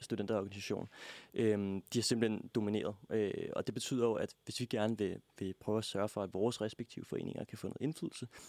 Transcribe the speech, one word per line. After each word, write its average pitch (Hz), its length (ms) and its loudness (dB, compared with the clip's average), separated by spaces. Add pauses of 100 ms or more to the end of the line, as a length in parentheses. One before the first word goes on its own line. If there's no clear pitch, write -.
studenterorganisation, 101 880 0 (440)
øhm, 101 480 4 (120)
de 120 60 2
har 104 40 4
simpelthen 113 520 2
domineret. 104 400 2 (140)
Øh, 107 220 2 (240)
og - 120 0
det 110 60 0
betyder 120 320 2
jo, 113 80 4
at - 220 -2 (100)
hvis - 140 -6
vi 123 60 -2
gerne 110 320 2
vil, 95 240 0 (180)
vil 95 200 -2
prøve 107 180 2
at 110 80 0
sørge 101 240 0
for, 104 140 -2
at 92 100 -4
vores 107 280 2
respektive - 440 -6
foreninger - 380 -4
kan - 140 -10
få - 100 -6
noget - 140 -8
indflydelse, - 460 -4 (220)